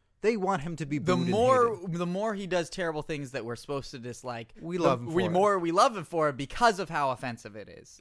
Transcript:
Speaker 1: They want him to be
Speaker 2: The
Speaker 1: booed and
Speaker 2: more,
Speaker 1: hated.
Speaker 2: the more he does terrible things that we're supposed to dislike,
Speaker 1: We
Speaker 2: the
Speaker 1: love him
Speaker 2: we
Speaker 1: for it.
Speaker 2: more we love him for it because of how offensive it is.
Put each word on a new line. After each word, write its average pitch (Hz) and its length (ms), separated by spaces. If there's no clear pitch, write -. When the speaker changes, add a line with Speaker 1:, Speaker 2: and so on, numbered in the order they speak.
Speaker 1:
They 220 160
want 190 240
him 165 140
to 151 100
be 143 140
Speaker 2:
The 175 160
Speaker 1:
booed 180 80
and 175 80
Speaker 2:
more, 233 460
Speaker 1:
hated. 175 180
Speaker 2:
the 175 100
more 196 300
he 196 100
does 175 240
terrible 165 320
things 143 300
that 123 120
we're 120 120
supposed 139 340
to 143 80
dislike, 117 640
Speaker 1:
We 170 160
Speaker 2:
the 175 60
Speaker 1:
love 135 160
him 120 80
Speaker 2:
we 165 160
Speaker 1:
for 180 60
it. - 20
Speaker 2:
more 196 260
we 170 140
love 220 260
him 170 60
for 156 260
it 135 80
because 180 400
of 175 120
how 147 200
offensive 117 460
it 101 120
is. - 340